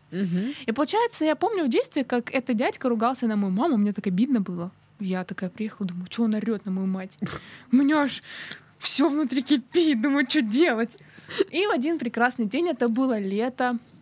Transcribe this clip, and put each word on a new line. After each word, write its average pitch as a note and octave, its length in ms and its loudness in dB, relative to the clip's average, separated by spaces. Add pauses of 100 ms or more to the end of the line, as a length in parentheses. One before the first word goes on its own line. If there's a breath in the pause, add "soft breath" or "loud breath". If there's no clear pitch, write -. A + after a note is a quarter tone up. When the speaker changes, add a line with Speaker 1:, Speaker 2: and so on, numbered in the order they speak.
(120)
Speaker 1:
Мгм. F#3+ 420 -2 (120)
Speaker 2:
И A3+ 80 0
получается, F#4+ 520 0
я D#4 100 2
помню F4+ 300 0
в B3 40 2
детстве, D4+ 340 0
как A#3+ 300 -2
этот B3+ 240 -2
дядька C4+ 320 -2
ругался A#3 380 0
на G#3+ 80 0
мою G3 180 0
маму, B3+ 240 2
мне G#3 160 2
так G#3+ 140 -6
обидно A3 340 2
было. F3+ 300 -8 (280)
Я F#3 240 -4
такая F#3 260 -8
приехала, G#3+ 380 -6
думаю, F3+ 200 -8
чё - 160 -2
он G#3+ 120 2
орёт G#3+ 300 -4
на F#3+ 60 -4
мою F#3+ 160 -2
мать? F#3+ 300 -6 (540 loud breath)
У A#3 40 6
меня C#4+ 260 6
аж C#4 200 -2 (580 loud breath)
всё - 300 2
внутри C#4 320 0
кипит, D4 600 2
думаю, C#4+ 240 2
чё D4 160 2
делать? A#3 560 2 (540 loud breath)
И F#4 160 0
в G#4+ 40 2
один D#4+ 280 0
прекрасный A#3 460 0
день, C#4+ 240 0
это B3 200 0
было A#3+ 300 2
лето, A#3 580 -2 (240)